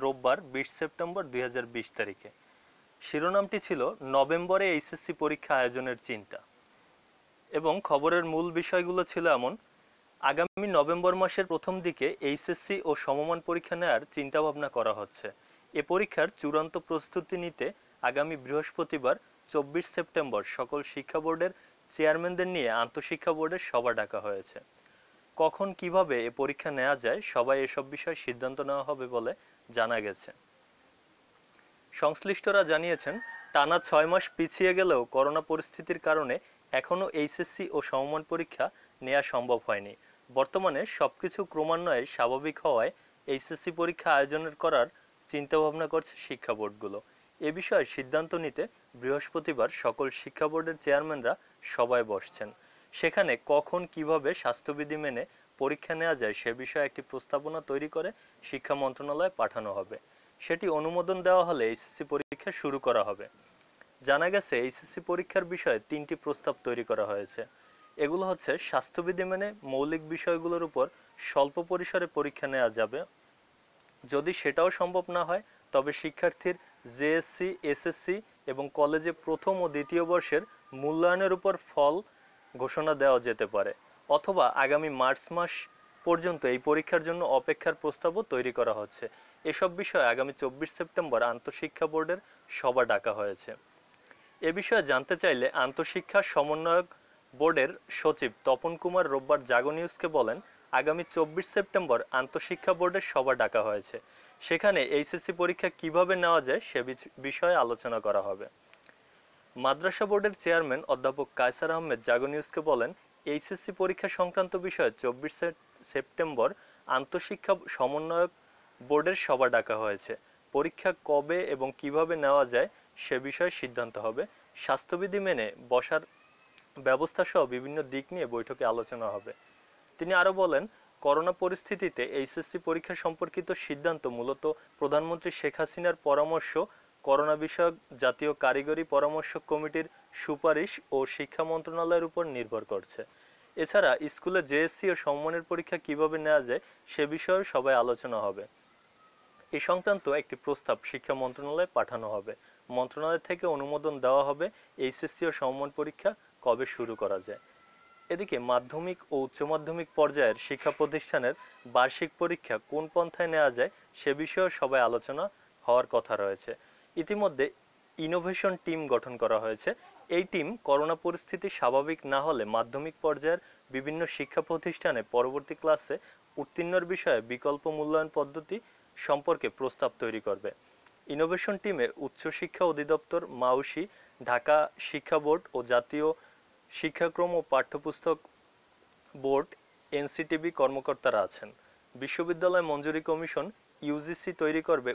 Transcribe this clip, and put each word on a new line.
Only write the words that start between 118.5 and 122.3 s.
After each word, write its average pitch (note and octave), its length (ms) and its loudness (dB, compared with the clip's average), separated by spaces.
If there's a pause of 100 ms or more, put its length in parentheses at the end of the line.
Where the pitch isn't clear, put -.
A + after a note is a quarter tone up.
বোর্ডের D3 360 2
সভা C3 320 4
ডাকা A#2 280 2
হয়েছে। G#2+ 360 -4 (420)
পরীক্ষা D#3+ 360 0 (140)
কবে D3 420 0
এবং C3+ 220 -2 (100)
কিভাবে D#3+ 380 0
নেওয়া C#3+ 280 4